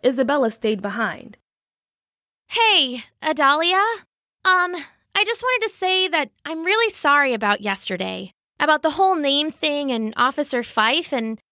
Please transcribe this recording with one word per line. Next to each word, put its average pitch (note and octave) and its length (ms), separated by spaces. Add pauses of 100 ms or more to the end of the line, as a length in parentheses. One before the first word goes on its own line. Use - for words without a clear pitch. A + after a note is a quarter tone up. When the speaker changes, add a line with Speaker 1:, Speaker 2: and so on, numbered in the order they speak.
Speaker 1:
Isabella C4 460
stayed G#3+ 320
behind. G3+ 560 (1120)
Speaker 2:
"Hey, C4+ 560 (180)
Adalia. D#4 600 (600)
Um, F4+ 320 (380)
I G4+ 100
just A4+ 180
wanted B4 240
to - 80
say F#4 340
that D4+ 220 (140)
I'm D#4+ 200
really A4 260
sorry C#4+ 440
about G#3 280
yesterday, F#3+ 720 (280)
about D4+ 220
the D#4 100
whole F#4 240
name D4 340
thing C#4+ 400
and A3 260
Officer C4 460
Fife A#3+ 500
and A3+ 280 (120)